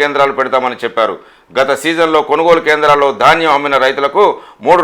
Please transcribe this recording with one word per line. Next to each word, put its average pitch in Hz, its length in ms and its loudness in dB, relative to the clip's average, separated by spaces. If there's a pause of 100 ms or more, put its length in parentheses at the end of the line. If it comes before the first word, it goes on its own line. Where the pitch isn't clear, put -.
కేంద్రాలు 139 380 0
పెడతామని 127 440 -2
చెప్పారు. 110 320 -2 (440)
గత 135 120 0 (120)
సీజన్లో 160 380 0
కొనుగోలు 160 460 0
కేంద్రాల్లో 147 420 2 (140)
ధాన్యం 160 320 2
అమ్మిన 143 300 -2
రైతులకు 139 400 0 (420)
మూడు 175 160 4